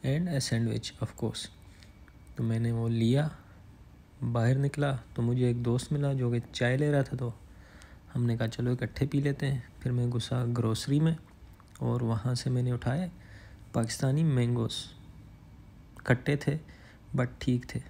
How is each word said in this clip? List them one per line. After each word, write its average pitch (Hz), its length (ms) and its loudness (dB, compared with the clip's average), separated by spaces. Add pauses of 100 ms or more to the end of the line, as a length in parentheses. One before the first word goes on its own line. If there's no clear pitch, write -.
and 160 240 0
a 143 200 0
sandwich, 113 420 0 (120)
of 110 60 -6
course। - 380 -6 (880)
तो 120 60 -2
मैंने 113 280 0
वो 113 160 0
लिया, 117 480 4 (880)
बाहर 117 320 4
निकला 139 380 0 (220)
तो 123 60 -2
मुझे 123 280 4
एक 120 140 0
दोस्त 120 280 0
मिला 143 220 2
जो 127 180 0
कि 120 80 2
चाय 123 380 0
ले 147 140 2
रहा 139 120 4
था, 131 140 -4
तो 120 160 -4 (800)
हमने 117 240 2
कहा, 117 100 0
"चलो 120 240 0
इकट्ठे 123 340 0
पी 143 160 0
लेते 139 240 0
हैं।" 135 280 -4 (100)
फिर 127 80 0
मैं 120 180 0
घुसा 120 360 -2
ग्रोसरी 120 540 0
में 160 180 2 (640)
और 120 220 0
वहाँ 117 320 0
से - 140 -2
मैंने 123 220 2
उठाए 147 400 -2 (640)
पाकिस्तानी 131 500 2
मैंगोज़। 120 520 2 (1300)
खट्टे 131 400 2
थे, 156 120 -2 (560)
but - 120 2 (140)
ठीक 123 340 0
थे। 120 140 -4